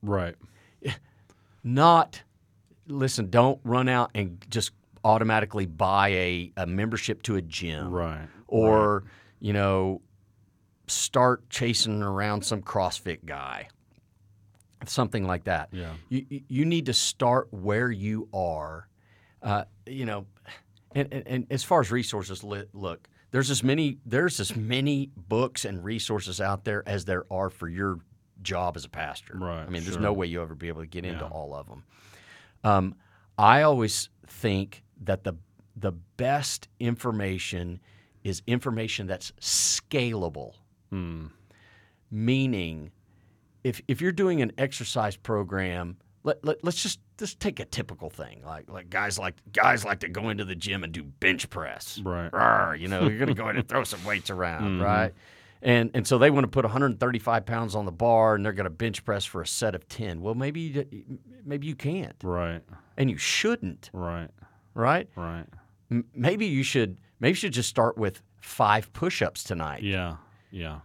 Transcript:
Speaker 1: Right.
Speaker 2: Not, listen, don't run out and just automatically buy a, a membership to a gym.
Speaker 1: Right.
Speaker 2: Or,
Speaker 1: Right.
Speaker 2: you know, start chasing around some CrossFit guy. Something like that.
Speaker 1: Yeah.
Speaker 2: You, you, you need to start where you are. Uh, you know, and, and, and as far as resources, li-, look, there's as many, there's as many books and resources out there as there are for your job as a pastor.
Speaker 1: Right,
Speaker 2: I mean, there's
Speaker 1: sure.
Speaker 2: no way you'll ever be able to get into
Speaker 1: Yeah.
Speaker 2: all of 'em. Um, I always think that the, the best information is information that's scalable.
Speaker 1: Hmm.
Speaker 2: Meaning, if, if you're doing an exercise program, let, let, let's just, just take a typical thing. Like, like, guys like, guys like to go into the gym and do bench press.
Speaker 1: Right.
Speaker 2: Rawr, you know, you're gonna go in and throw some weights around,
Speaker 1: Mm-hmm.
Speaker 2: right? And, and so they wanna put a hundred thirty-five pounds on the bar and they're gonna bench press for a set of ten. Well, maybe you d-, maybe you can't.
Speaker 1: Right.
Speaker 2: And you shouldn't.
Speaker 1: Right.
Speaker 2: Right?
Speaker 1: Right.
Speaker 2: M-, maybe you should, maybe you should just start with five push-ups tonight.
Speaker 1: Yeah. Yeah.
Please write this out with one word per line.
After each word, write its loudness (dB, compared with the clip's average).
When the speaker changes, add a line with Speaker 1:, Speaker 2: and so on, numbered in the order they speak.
Speaker 1:
Right. -2
Speaker 2:
Not, 6
listen, 0
don't 6
run 2
out 2
and -4
just -2
automatically 4
buy 4
a, 0
a -2
membership -2
to 0
a 0
gym. -6
Speaker 1:
Right. -4
Speaker 2:
Or, 6
Speaker 1:
Right. -14
Speaker 2:
you -2
know, 2
start 2
chasing 0
around 0
some -2
CrossFit -2
guy. -10
Something -2
like -2
that. -2
Speaker 1:
Yeah. -8
Speaker 2:
You, -4
you, -10
you 2
need 2
to 0
start 2
where 0
you -4
are. -4
Uh, -2
you -6
know, -4
and, 0
and, -6
and -4
as -2
far 6
as 2
resources, -4
li-, -8
look, -8
there's 0
as 0
many, 2
there's 0
as -4
many 0
books -2
and -6
resources -4
out -2
there -4
as -2
there -2
are -2
for -10
your -2
job -2
as -10
a -16
pastor. -8
Speaker 1:
Right, -4
Speaker 2:
I -12
mean, -4
there's -6
Speaker 1:
sure. -2
Speaker 2:
no 2
way 0
you'll -4
ever -10
be -10
able -8
to -12
get -10
into -8
Speaker 1:
Yeah. -10
Speaker 2:
all -12
of -12
'em. -20
Um, 6
I 10
always 4
think -2
that -2
the, -4
the -2
best -2
information -2
is -4
information -2
that's -6
scalable. -2
Speaker 1:
Hmm. -6
Speaker 2:
Meaning, 0
if, -2
if -2
you're 2
doing 2
an 0
exercise -2
program, -2
let, -2
let, -2
let's -2
just, -4
just -10
take -4
a -8
typical -8
thing. -16
Like, -14
like, -14
guys -2
like, -4
guys 4
like -2
to -8
go -4
into -4
the -6
gym -4
and -8
do -8
bench -2
press. -10
Speaker 1:
Right. -4
Speaker 2:
Rawr, 4
you -6
know, 2
you're 0
gonna 2
go -4
in 0
and -2
throw -2
some -8
weights -4
around, -4
Speaker 1:
Mm-hmm. 0
Speaker 2:
right? 2
And, 4
and 0
so 4
they 10
wanna 4
put 2
a 2
hundred 2
thirty-five 0
pounds -2
on -2
the -4
bar 6
and 0
they're 0
gonna -2
bench -4
press -2
for -8
a -6
set -2
of -10
ten. -8
Well, -4
maybe -4
you -4
d-, -14
maybe -6
you -6
can't. -6
Speaker 1:
Right. -2
Speaker 2:
And 4
you -2
shouldn't. -2
Speaker 1:
Right. -6
Speaker 2:
Right? 2
Speaker 1:
Right. -8
Speaker 2:
M-, 0
maybe 0
you 0
should, 0
maybe 4
you 2
should -4
just 0
start 2
with -2
five 2
push-ups -2
tonight. -4
Speaker 1:
Yeah. -2
Yeah. -10